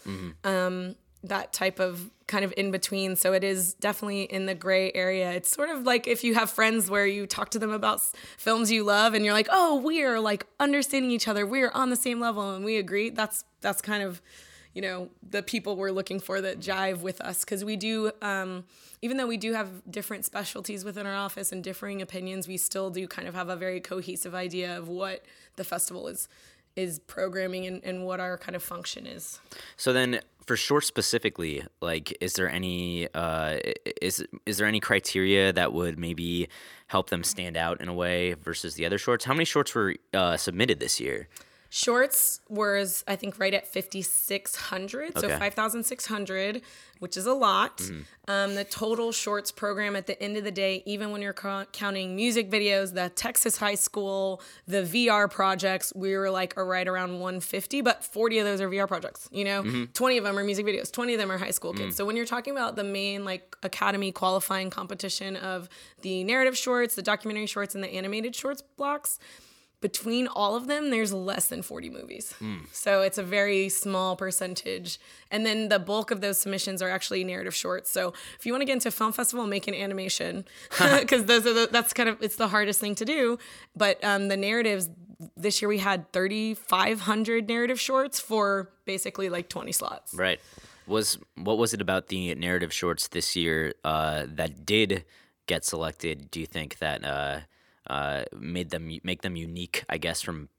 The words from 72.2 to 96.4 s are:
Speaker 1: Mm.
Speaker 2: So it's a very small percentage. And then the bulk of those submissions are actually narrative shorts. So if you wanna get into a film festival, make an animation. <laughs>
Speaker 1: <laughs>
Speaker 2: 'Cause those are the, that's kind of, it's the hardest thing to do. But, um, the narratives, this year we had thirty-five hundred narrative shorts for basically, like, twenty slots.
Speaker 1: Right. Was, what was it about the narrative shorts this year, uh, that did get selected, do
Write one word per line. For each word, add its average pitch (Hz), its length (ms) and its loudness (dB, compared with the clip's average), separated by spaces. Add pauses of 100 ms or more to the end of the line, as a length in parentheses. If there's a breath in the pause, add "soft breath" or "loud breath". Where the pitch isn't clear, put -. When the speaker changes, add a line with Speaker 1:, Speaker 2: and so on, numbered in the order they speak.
Speaker 1:
Mm. 98 320 -8
Speaker 2:
So 196 300 4
it's 196 140 2
a 202 60 -2
very 196 460 2
small 190 480 0
percentage. 185 840 -4 (320 loud breath)
And 220 160 0
then 220 220 0
the 202 100 6
bulk 202 320 0
of 208 100 -2
those 196 180 0
submissions 190 440 -2
are 185 80 0
actually 185 320 -2
narrative 185 320 -4
shorts. 180 340 -4
So 185 240 0 (240 loud breath)
if - 80 -12
you 233 60 -2
wanna 262 140 2
get 269 80 0
into 240 160 0
a - 20 -2
film 220 220 0
festival, 240 340 0
make 202 220 -2
an 202 80 -2
animation. 190 800 -4
<laughs> - 80 -20
Speaker 1:
<laughs> - 80 -16
Speaker 2:
'Cause 277 560 6
those 233 200 8
are 240 60 6
the, 226 180 6
that's 233 220 4
kind 233 160 4
of, 220 120 -2
it's 208 140 -2
the - 140 2
hardest 208 320 2
thing 208 160 0
to 226 80 -2
do. 247 340 2 (380 loud breath)
But, 202 260 4
um, 202 240 4
the 196 100 2
narratives, 202 540 2 (460)
this 202 260 0
year 208 60 2
we 208 100 4
had 185 340 0
thirty-five 214 920 2
hundred 220 460 2
narrative 240 300 2
shorts 269 400 2
for 196 520 2 (140)
basically, 190 440 -2
like, 175 200 -4
twenty - 220 -8
slots. - 420 -2
Speaker 1:
Right. 90 280 2 (480 loud breath)
Was, 104 300 2 (180)
what 101 200 0
was 113 160 4
it 104 80 -2
about 104 280 0
the 90 260 -2
narrative 87 380 0
shorts 85 340 0
this - 300 -2
year, 80 380 2 (100)
uh, 78 420 2
that 78 400 -6
did 101 380 4 (420 soft breath)
get 82 180 0
selected, 80 680 -4
do 82 80 -6